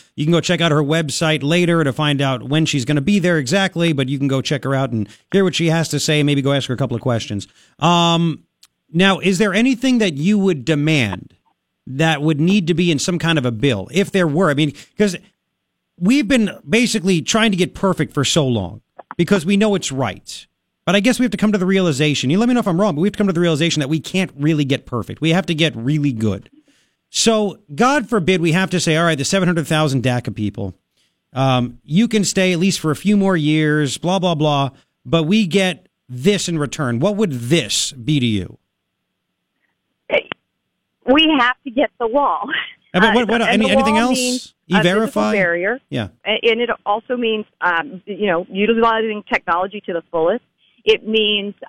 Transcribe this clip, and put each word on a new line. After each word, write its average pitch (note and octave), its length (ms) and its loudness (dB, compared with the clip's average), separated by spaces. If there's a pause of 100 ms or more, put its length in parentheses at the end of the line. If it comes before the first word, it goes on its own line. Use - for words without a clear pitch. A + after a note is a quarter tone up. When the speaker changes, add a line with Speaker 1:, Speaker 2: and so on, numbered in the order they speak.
(180)
Speaker 1:
you D3 80 -2
can E3 80 2
go E3 80 2
check F3 180 -2
out E3+ 100 2
her D3+ 140 2
website D#3 600 -2
later E3+ 420 2
to C3+ 80 -2
find D3 280 0
out C3 220 -2
when D3+ 220 0
she's C#3+ 180 -2
gonna D3 160 0
be G3 200 2
there E3+ 180 2
exactly, E3+ 560 0
but C3+ 160 -2
you C#3+ 80 -4
can C#3 100 -2
go C3+ 140 0
check C3 240 -4
her C#3 100 -2
out C3+ 160 -2
and A2 160 -4 (240)
hear G3 140 2
what F3 100 -2
she F3 120 0
has D#3+ 200 2
to D3 140 -4
say, D3+ 220 0
maybe C#3+ 180 2
go C3+ 100 0
ask C#3 160 -2
her B2+ 60 -2
a A2+ 40 -4
couple B2 200 -2
of - 40 -6
questions. A2 460 -4 (320)
Um, E3+ 640 2 (480)
now, F#3 280 2
is F#3 180 0
there G3 160 0
anything B3 460 2
that F#3+ 160 0
you F#3 220 2
would F#3 280 0
demand C#3+ 680 0 (540)
that C#3+ 340 0
would D3 200 0
need F3+ 260 2
to F3 60 0
be F3 180 2
in C#3+ 80 0
some F3 180 -2
kind D#3+ 200 0
of C3 80 -2
a B2 60 0
bill, A2 420 -2
if F#3+ 180 0
there F3+ 160 2
were? D#3 240 2
I C#3 40 0
mean, D3 180 0 (240)
'cause G3+ 180 2 (840)
we've A3+ 300 2
been A#3 220 2 (180)
basically F#3+ 540 2
trying A3 300 0
to F#3+ 60 -2
get F3 160 0
perfect F3 400 -2
for C#3+ 120 0
so D#3 200 2
long G#2+ 360 -2 (340)
because F3 300 0
we G3 100 0
know G#3 200 2
it's - 140 -4
right. B2+ 580 -8 (360)
But F3 120 0
I G#3 40 4
guess A#3+ 200 2
we B3+ 60 2
have A#3 60 -2
to - 60 -8
come G#3+ 140 2
to G3+ 80 2
the F3+ 60 0
realization, D3+ 640 2
you F#3 80 2
let A#3+ 100 2
me B3+ 60 2
know A#3+ 40 2
if G#3+ 80 -2
I'm F3 140 0
wrong, G3+ 140 0
but D3 60 -2
we G3 60 2
have G3+ 60 0
to - 40 -16
come G#3 100 0
to F#3+ 60 0
the D#3+ 60 0
realization D#3+ 420 0
that C3 60 -2
we D#3 120 -2
can't F#3 360 -4
really D3 300 0
get C3+ 220 -2
perfect. G#2 340 -8
We D#3 80 0
have F3+ 160 0
to F3 80 -2
get D3+ 220 0
really C#3+ 360 0
good. G#2+ 380 -4 (640)
So, G#3+ 480 0 (160)
God B3 340 2
forbid F#3 320 0
we D#3+ 120 2
have F#3 180 0
to F3+ 80 0
say, D#3 180 2
all E3 80 2
right, D#3+ 120 2
the C3+ 60 -4
seven F#3+ 240 0
hundred E3 200 0
thousand D#3 340 0
daca B2 340 -2
people, G2+ 380 -6 (600)
um, B2+ 520 0
you F#3 220 2
can G#3+ 160 0
stay F#3 280 0
at F3 60 0
least F#3 220 0
for D#3 100 -2
a D3 60 0
few G#3 200 0
more F#3+ 220 2
years, D3+ 600 0
blah, F3+ 180 -2
blah, F3 160 0
blah, C#3+ 380 0 (340)
but D#3+ 180 0
we G#3 220 2
get F3+ 400 -2 (240)
this D#3 400 0
in E3+ 80 -2
return. C3 420 -4
What F#3+ 160 0
would G3+ 160 0
this B2 600 -2
be C#3 280 -2
to B2 60 0
you? G#2 320 -2 (2500)
Speaker 2:
We D#4 340 4
have B3 240 0
to C#4 60 -10
get B3 300 -2
the A#3 80 -2
wall. A#3 420 -2 (440)
Speaker 1:
Uh, F3 60 2
but F#3+ 40 4
Speaker 2:
Uh, A3 100 4
Speaker 1:
what, A#3 140 2
what, A#3 140 0
Speaker 2:
and - 80 -2
Speaker 1:
any, G#3+ 180 2
Speaker 2:
the - 40 0
Speaker 1:
anything - 220 2
Speaker 2:
wall A3+ 160 2
Speaker 1:
else? B3+ 80 0
Speaker 2:
means B3+ 360 -4 (140)
Speaker 1:
E-Verify? F#3+ 340 2
Speaker 2:
a A3 60 -2
physical G#3+ 240 -2
barrier. F#3+ 480 0 (100)
Speaker 1:
Yeah. A#2 180 -6 (180)
Speaker 2:
A-, G#3+ 140 -2 (120)
and A3+ 80 0
it A#3+ 100 -2 (160)
also A#3 320 -4
means, A3 280 -2 (160)
um, E3+ 440 -2
you G3+ 220 -4
know, F3+ 220 0
utilizing A3 800 0
technology F#3+ 500 -4
to - 120 -10
the E3 80 -4 (100)
fullest. F3 320 0 (400)
It G#3+ 240 0
means, G#3 460 -2 (160)